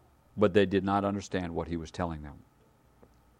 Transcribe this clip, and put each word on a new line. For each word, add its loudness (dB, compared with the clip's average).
but 4
they 8
did 2
not 0
understand -4
what -4
he -4
was -10
telling -4
them. -16